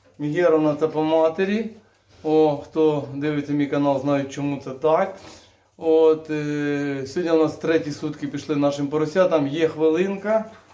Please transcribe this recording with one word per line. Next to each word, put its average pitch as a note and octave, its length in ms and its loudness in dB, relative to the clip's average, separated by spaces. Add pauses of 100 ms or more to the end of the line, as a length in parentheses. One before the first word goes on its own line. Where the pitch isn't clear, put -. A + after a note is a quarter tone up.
(200)
Мігеровна — D#3 600 2
це D#3 80 0
по D#3 160 -2
матері. F#3 680 0 (540)
О, D#3 340 4
хто D3+ 460 0 (100)
дивиться C#3+ 400 -4
мій C#3+ 140 0
канал, C#3+ 340 0
знає, C#3 220 0
чому C#3 400 -6
це C3+ 80 -10
так. D#3+ 440 0 (680)
От, D#3+ 460 4
е, D3 760 -4
сьогодні E3+ 240 -4
у D#3+ 120 6
нас D3+ 120 -2
треті D#3+ 360 0
сутки D3 360 -8
пішли C#3+ 280 -6
нашим C#3+ 320 0
поросятам. D#3 600 0
Є D#3 200 0
хвилинка, G3 800 0 (280)